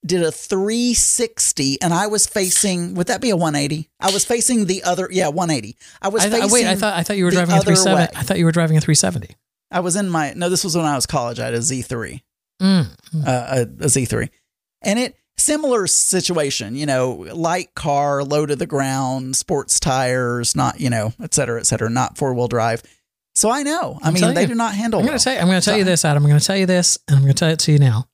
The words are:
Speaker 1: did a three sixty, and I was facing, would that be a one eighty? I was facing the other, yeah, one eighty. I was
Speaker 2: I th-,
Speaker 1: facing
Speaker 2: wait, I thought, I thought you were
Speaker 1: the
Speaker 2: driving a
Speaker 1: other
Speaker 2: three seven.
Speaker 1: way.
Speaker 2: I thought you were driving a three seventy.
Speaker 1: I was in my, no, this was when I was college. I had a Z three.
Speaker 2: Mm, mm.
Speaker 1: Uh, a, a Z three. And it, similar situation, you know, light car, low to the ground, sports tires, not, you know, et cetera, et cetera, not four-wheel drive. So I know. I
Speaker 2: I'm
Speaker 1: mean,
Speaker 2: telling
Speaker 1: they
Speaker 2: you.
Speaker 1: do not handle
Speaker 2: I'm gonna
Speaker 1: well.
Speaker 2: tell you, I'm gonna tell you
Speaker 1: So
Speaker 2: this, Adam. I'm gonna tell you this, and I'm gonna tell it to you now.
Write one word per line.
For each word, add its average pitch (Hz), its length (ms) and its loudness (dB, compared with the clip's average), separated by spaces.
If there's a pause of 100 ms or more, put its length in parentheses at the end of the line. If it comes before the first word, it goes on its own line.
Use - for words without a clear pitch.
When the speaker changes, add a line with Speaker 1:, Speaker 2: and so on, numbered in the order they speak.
Speaker 1:
did 175 180 0
a 160 100 2
three 220 600 -2
sixty, - 840 0
and 170 140 2
I 196 140 0
was 208 180 0
facing, 185 680 -2
would 175 120 0
that - 140 -2
be 254 100 0
a 196 60 2
one 160 180 0
eighty? 147 340 -4 (120)
I 190 120 0
was 196 120 2
facing 233 420 0
the 185 180 -2
other, 180 260 0
yeah, 180 180 0
one 165 220 -2
eighty. 117 260 -4 (260)
I 190 60 -2
was 208 160 2
Speaker 2:
I 202 40 2
th-, 226 140 0
Speaker 1:
facing 202 100 2
Speaker 2:
wait, 233 140 4
I 185 80 2
thought, 202 200 -2
I 170 100 -2
thought 202 120 -4
you 185 80 0
were 175 60 2
Speaker 1:
the 180 60 2
Speaker 2:
driving 175 180 2
a - 40 6
Speaker 1:
other - 80 2
Speaker 2:
three 185 100 4
seven. 190 280 2
Speaker 1:
way. 165 100 -4
Speaker 2:
I - 80 -8
thought 190 160 -2
you 170 60 2
were 165 80 4
driving 160 240 2
a 156 40 4
three 156 140 2
seventy. 98 400 -2 (360)
Speaker 1:
I 175 100 -2
was 175 160 -2
in 202 140 -2
my, 156 240 -2
no, 175 160 -4
this 185 140 -2
was 170 120 -2
when 170 100 0
I 147 80 0
was 127 120 -2
college. 120 340 -4
I 117 60 -4
had 120 80 -4
a 117 80 -2
Z 127 200 -2
three. 113 400 -8 (380)
Speaker 2:
Mm, 190 260 4 (280)
mm. 151 120 0
Speaker 1:
Uh, 127 400 0 (140)
a, - 40 -8
a 151 40 2
Z 131 180 2
three. 113 220 -4 (540)
And 208 160 0
it, 247 180 -4 (200)
similar 277 500 0
situation, 156 880 -2
you 147 120 -4
know, 131 240 0 (220)
light 165 420 -4
car, 143 500 0
low 147 220 0
to 147 100 -2
the - 100 -4
ground, 135 680 -2
sports - 440 -2
tires, 127 760 0
not, 131 240 0
you 127 100 0
know, 113 220 -2 (100)
et - 120 -6
cetera, 117 260 0
et - 60 -4
cetera, 110 240 0
not 123 280 -2
four-wheel 123 300 0
drive. 113 340 0 (540)
So 214 140 2
I 277 120 -2
know. 269 400 -4
I 160 60 2
Speaker 2:
I'm 160 60 2
Speaker 1:
mean, 180 60 2
Speaker 2:
telling - 160 4
Speaker 1:
they 175 60 4
Speaker 2:
you. 170 60 2
Speaker 1:
do 131 60 -4
not 226 200 0
handle 220 260 0
Speaker 2:
I'm 208 60 2
gonna 302 80 0
Speaker 1:
well. 247 60 -2
Speaker 2:
tell 262 140 0
you, 226 60 -2
I'm 170 60 2
gonna 185 140 4
tell 214 160 2
you 202 80 2
Speaker 1:
So 185 60 2
Speaker 2:
this, 170 140 2
Adam. 147 200 2
I'm 147 40 6
gonna 147 120 6
tell 196 160 0
you 190 100 2
this, 180 320 2 (100)
and 147 80 6
I'm 135 60 6
gonna 139 120 4
tell 160 160 2
it 160 100 0
to - 120 2
you 147 80 6
now. 123 340 4